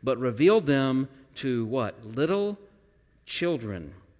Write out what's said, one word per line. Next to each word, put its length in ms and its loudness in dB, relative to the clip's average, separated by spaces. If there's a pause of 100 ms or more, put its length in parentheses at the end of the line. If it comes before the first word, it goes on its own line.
but 160 0
revealed 480 4
them 420 2 (280)
to" 280 -2
what? 400 -4
"Little 540 -2 (680)
children." 720 -4 (240)